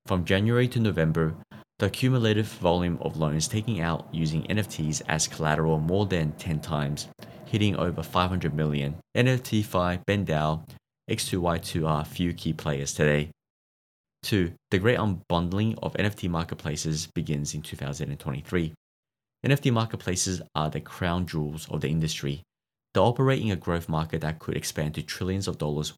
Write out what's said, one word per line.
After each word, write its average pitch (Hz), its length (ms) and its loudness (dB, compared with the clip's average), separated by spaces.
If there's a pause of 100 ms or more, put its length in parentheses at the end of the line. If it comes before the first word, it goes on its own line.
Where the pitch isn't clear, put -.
From 90 220 0
January 117 420 4
to 123 120 -2
November, 80 540 2 (440)
the 101 120 2
cumulative 110 560 2
volume 87 560 2
of 78 160 -4
loans 78 280 0
taken 110 340 -2
out 82 300 -2
using 80 360 0
N 104 120 0
F 107 100 0
Ts 78 340 -4
as - 260 0
collateral 78 500 2
more 90 280 0
than 82 260 0
ten 80 260 -4
times, 73 500 -4 (360)
hitting 104 320 2
over 82 260 0
five 90 280 2
hundred 85 240 0
million 73 420 0 (180)
N 123 140 4
F 127 140 2
T. 107 200 0
Fi, 90 440 0
Ben 101 180 2
dao, 78 420 0 (420)
X - 200 -2
two 95 120 0
Y 85 180 2
two 80 280 -2
are 78 140 2
a 76 40 -4
few 87 280 -2
key 82 220 -2
players 71 400 -4
today. 76 340 4 (960)
Two, 90 320 2 (160)
the 98 80 4
great 110 200 4
unbundling 95 840 0
of 82 140 -4
N 98 100 2
F 101 100 -2
T 98 100 -6
marketplaces 80 880 -2
begins 76 400 -2
in 73 80 -6
two - 140 -12
thousand 71 340 -6
and 71 80 -6
twenty-three. 80 540 -2 (720)
N 135 80 4
F 143 80 4
T 135 100 2
marketplaces 95 720 0 (120)
are 78 160 0
the 76 100 -4
crown 87 460 -2
jewels 78 440 -4
of 76 120 -4
the 69 60 0
industry. 76 520 0 (540)
They - 60 4
operate 131 420 4
in 110 80 0
a 92 60 0
growth 85 340 -2
market 80 320 0
that 80 160 -2
could - 180 -4
expand 78 380 -2
to 78 80 -4
trillions 95 440 -2
of 90 120 -2
dollars 76 400 -2